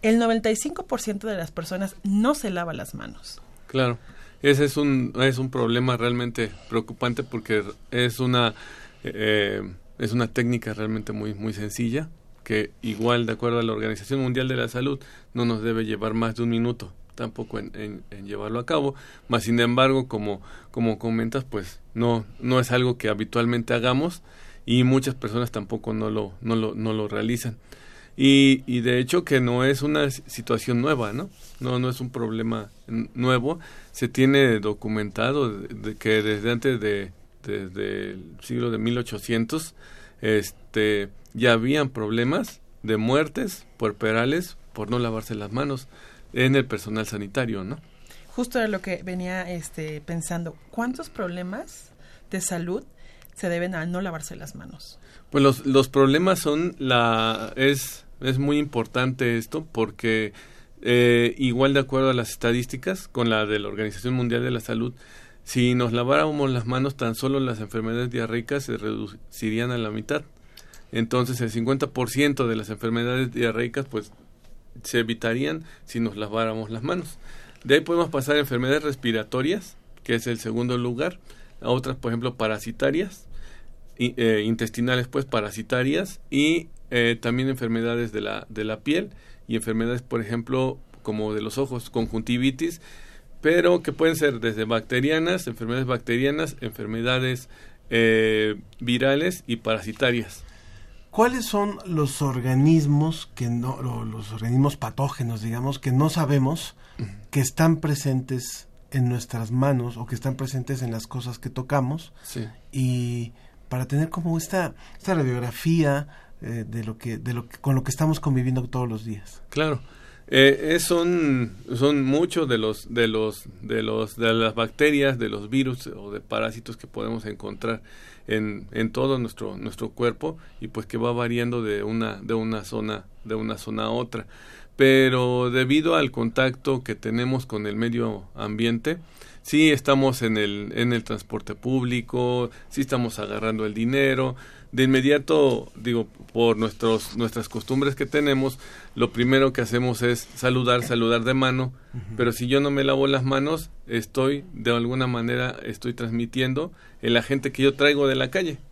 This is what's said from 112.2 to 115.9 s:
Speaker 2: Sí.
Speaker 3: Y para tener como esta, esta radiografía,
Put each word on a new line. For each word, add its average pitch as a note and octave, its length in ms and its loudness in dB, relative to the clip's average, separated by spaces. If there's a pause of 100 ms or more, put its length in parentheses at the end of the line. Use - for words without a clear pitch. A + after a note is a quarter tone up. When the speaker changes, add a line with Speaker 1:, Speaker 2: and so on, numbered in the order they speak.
Speaker 2:
Sí. - 220 -8 (260)
Speaker 3:
Y B2 600 -2 (380)
para B2+ 180 -4
tener D3+ 220 0
como E3 280 -2
esta, E3 380 -2 (220)
esta F#3+ 180 -2
radiografía, C#3+ 920 2 (340)